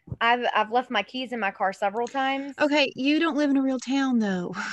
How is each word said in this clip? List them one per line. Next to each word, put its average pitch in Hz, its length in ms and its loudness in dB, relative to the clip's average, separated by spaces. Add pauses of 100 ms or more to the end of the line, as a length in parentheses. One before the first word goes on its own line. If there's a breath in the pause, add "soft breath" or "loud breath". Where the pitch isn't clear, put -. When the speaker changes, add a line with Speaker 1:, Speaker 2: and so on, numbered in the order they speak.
(200)
Speaker 1:
I've, 240 240 4 (100)
I've 214 160 2
left 247 200 0
my 220 120 0
keys 254 300 -6
in 240 80 -6
my 196 100 0
car 196 220 -2
several 208 340 -2
times. 269 540 -2
Speaker 2:
Okay, 294 340 2
you 285 240 2
don't 311 180 0
live 294 140 2
in 269 60 2
a 277 60 2
real 262 180 0
town, 262 400 0
though. 185 340 -2 (180)